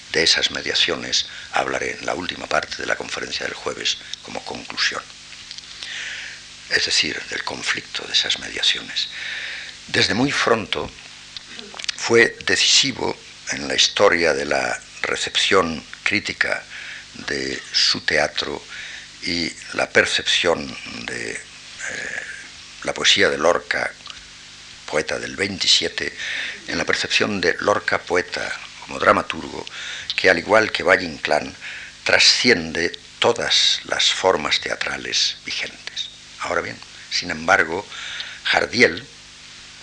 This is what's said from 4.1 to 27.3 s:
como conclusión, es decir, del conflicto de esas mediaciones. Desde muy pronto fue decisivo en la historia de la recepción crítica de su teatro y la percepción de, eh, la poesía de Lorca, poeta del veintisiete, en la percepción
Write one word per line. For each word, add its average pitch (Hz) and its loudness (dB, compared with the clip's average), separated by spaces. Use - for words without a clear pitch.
como - -8
conclusión, - -4
es - 2
decir, - 0
del - -4
conflicto - -4
de - -6
esas - 2
mediaciones. - -2
Desde - 2
muy 135 2
pronto - 2
fue 117 6
decisivo - 4
en 73 -4
la 65 0
historia 85 6
de 71 0
la 67 0
recepción - 2
crítica - 0
de 67 -4
su - 2
teatro 76 0
y 85 -2
la - 0
percepción 80 2
de, 58 -6
eh, - -8
la 67 -4
poesía 92 6
de 69 2
Lorca, 76 2
poeta 76 -2
del 64 -8
veintisiete, 82 0
en 85 -2
la 82 0
percepción - 2